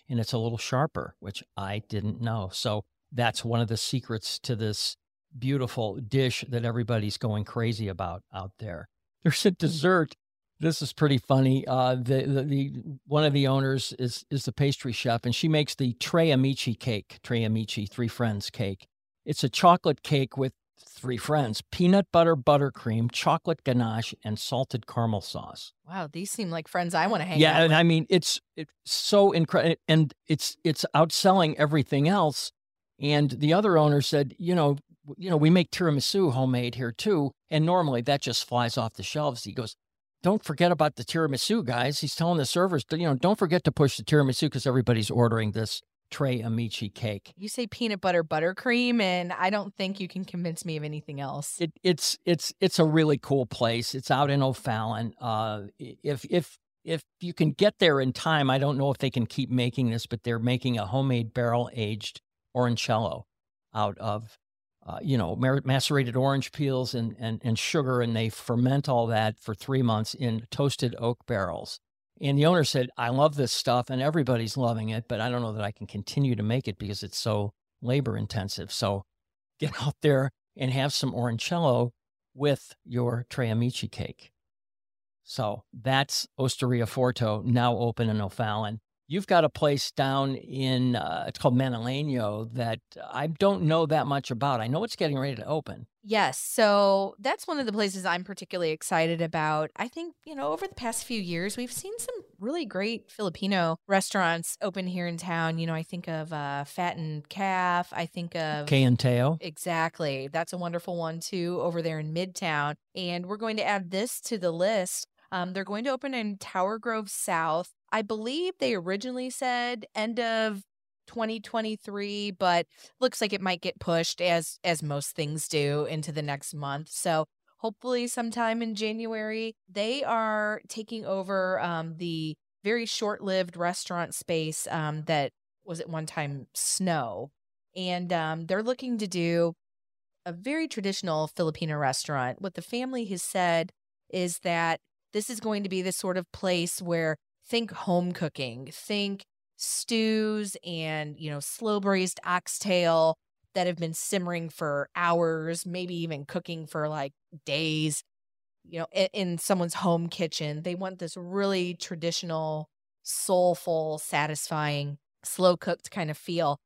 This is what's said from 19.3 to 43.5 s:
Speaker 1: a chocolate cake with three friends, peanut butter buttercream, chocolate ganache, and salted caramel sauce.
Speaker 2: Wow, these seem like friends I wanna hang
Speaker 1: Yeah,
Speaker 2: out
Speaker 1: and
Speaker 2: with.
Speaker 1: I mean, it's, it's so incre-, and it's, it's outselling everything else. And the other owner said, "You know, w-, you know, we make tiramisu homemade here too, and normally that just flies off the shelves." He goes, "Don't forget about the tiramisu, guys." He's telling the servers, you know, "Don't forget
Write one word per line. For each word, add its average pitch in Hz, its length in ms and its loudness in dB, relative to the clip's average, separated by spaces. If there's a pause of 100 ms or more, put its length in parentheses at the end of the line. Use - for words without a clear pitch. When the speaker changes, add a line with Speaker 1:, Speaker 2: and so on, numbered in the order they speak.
Speaker 1:
a 135 40 2
chocolate 175 540 6
cake 139 340 0
with 131 160 0 (320)
three 127 320 -6
friends, 131 540 0
peanut 185 400 6
butter 165 240 6
buttercream, 123 760 2
chocolate 160 500 0
ganache, 117 520 0 (100)
and 107 120 -2
salted 123 520 -4
caramel 110 320 0
sauce. - 520 -12 (140)
Speaker 2:
Wow, 165 260 -8
these 180 200 -8
seem 196 180 -4
like 165 160 -4
friends 175 260 0
I 170 140 4
wanna 202 180 2
hang 147 140 0
Speaker 1:
Yeah, 156 140 8
Speaker 2:
out 160 100 6
Speaker 1:
and 165 80 8
Speaker 2:
with. 156 80 8
Speaker 1:
I 170 60 8
mean, 165 260 6
it's, - 300 2 (160)
it's 160 160 -10 (120)
so - 460 6
incre-, 165 460 4 (100)
and 160 260 8 (140)
it's, - 380 0
it's 160 280 0
outselling 170 640 6
everything 147 520 4
else. 175 420 2 (500)
And 147 300 4
the 147 240 4
other 190 240 6
owner 147 240 6
said, 143 360 0
"You 175 160 0
know, 143 220 4 (300)
w-, - 100 -12
you 185 140 -6
know, 160 80 4
we 151 100 8
make 175 220 6
tiramisu 160 600 2
homemade 123 420 0
here 117 180 -4
too, 156 380 2 (200)
and 156 140 4
normally 160 380 2
that 143 180 2
just - 260 -2
flies 120 300 0
off 113 180 -2
the - 80 -10
shelves." 143 420 -2
He 101 80 -8
goes, 110 240 -8 (460)
"Don't 202 220 2
forget 175 260 4
about 151 260 2
the - 80 -8
tiramisu, 165 600 0
guys." 123 360 0
He's 147 140 -4
telling 170 220 2
the 143 80 2
servers, 175 460 2
you 160 80 -2
know, 170 160 2
"Don't 180 240 4
forget 175 260 2